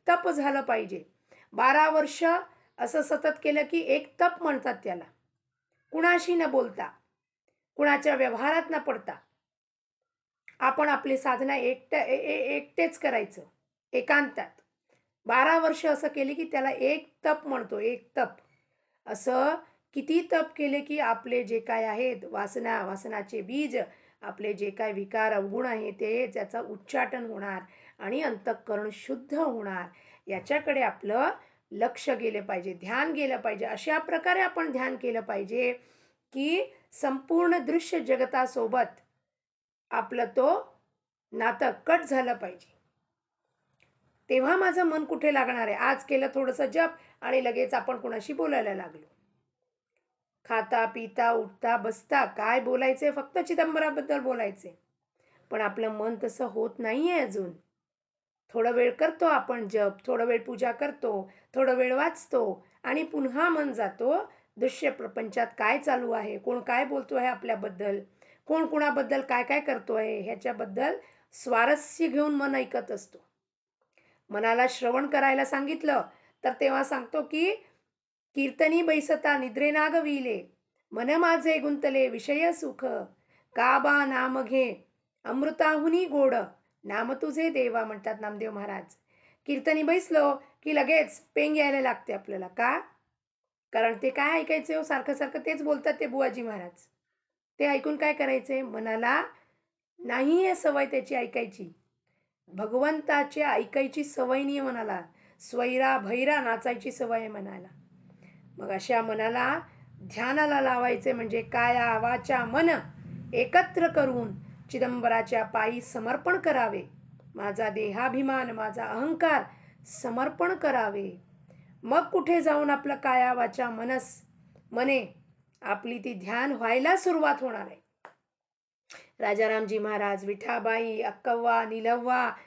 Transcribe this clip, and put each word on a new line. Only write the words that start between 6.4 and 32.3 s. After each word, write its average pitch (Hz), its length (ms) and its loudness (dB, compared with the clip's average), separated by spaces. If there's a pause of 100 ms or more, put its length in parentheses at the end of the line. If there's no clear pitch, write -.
बोलता, 247 460 -2 (840)
कुणाच्या 285 400 4
व्यवहारात 262 540 2
न 320 80 -2
पडता - 340 -4 (1500)
आपण 269 300 2
आपली 269 280 2
साधना 269 380 -2
एकट्या-, 254 500 -2
ए-, 262 120 0
ए-, 294 380 -4
एकटेच 330 440 -2
करायचं 220 420 -2 (520)
एकांतात. 285 560 0 (760)
बारा 311 340 4
वर्ष 320 260 0
असं 294 220 2
केली 285 260 -2
की 320 100 -6
त्याला 277 260 -2
एक 269 440 -2 (120)
तप 302 220 0
म्हणतो, 233 320 -6
एक 233 380 -4
तप. 254 100 2 (800)
असं 262 500 0 (380)
किती 320 380 0
तप 320 140 2 (100)
केले 285 260 -2
की 294 180 -6
आपले 240 440 -2
जे 226 160 -2
काय 226 240 -2
आहेत 220 420 -2
वासना, 226 600 -4
वासनाचे 202 560 -8
बीज, 247 360 -4 (440)
आपले 208 320 -8
जे 196 160 -4
काय 214 220 -4
विकार 214 420 -2
अवगुण 202 320 -2
आहे 220 260 -4
ते, 226 420 -2
त्याचं 226 320 -6
उच्चाटन 247 600 -4
होणार 196 360 -8 (380)
आणि 240 220 -4
अंतःकरण 214 720 -4
शुद्ध 262 400 -10
होणार. 214 540 -4 (400)
याच्याकडे 269 540 -2
आपलं 226 480 0 (420)
लक्ष 233 380 -2
गेलं 220 320 -2